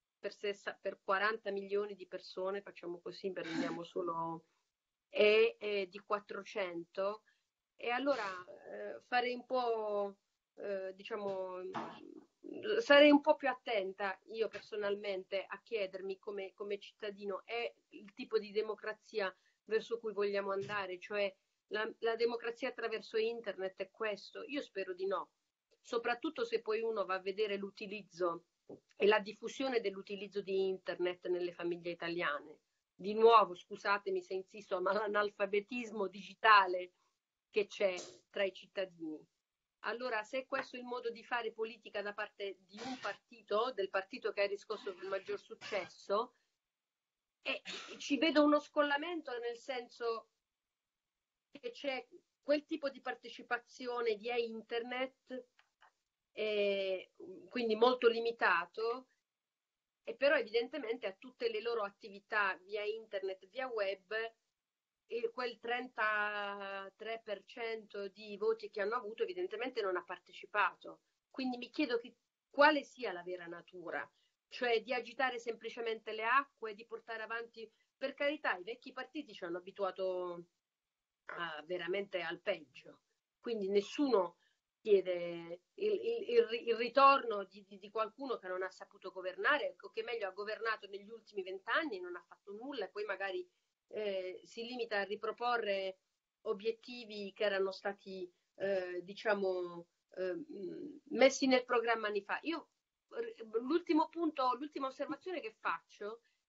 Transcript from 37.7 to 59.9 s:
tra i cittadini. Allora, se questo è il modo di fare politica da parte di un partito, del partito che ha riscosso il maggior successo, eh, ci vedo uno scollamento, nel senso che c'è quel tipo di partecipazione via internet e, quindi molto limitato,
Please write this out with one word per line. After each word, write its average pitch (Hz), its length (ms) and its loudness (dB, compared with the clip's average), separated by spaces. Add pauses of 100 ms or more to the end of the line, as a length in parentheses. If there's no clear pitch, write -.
tra 202 160 -2
i 190 80 0
cittadini. 170 720 -8 (600)
Allora, 233 400 -4
se 262 200 -4
questo 262 320 -4
è 247 40 -8
il 240 40 -12
modo 247 260 -6
di 233 120 -12
fare 226 300 -4
politica 220 500 -6
da 208 100 -4
parte 208 540 -8
di 208 180 -20
un 262 160 -6
partito, 214 720 -2
del 196 160 -2
partito 202 440 -4
che 202 100 2
ha 202 40 4
riscosso 202 440 -6
il 180 180 -8
maggior 196 300 -4
successo, 214 960 -4 (1080)
eh, - 200 -4 (360)
ci 285 200 0
vedo 302 260 8
uno 294 140 6
scollamento, 294 800 0
nel 240 180 -4
senso 240 760 -6 (1200)
che 240 180 -10
c'è 262 360 -6 (360)
quel 294 220 4
tipo 302 260 -4
di 247 100 -16
partecipazione 240 1160 -4
via 233 180 -4
internet 247 1120 -4 (920)
e, 202 720 0 (380)
quindi 233 260 2
molto 247 320 6
limitato, 226 1040 2 (960)